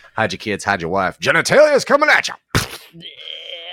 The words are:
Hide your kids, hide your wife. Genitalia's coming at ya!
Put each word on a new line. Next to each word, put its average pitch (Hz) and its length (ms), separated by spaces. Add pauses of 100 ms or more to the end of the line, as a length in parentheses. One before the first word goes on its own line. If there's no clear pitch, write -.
(140)
Hide 110 180
your 95 60
kids, 101 240
hide 101 200
your 82 80
wife. 92 280
Genitalia's 208 680
coming 294 240
at - 180
ya! - 60 (1400)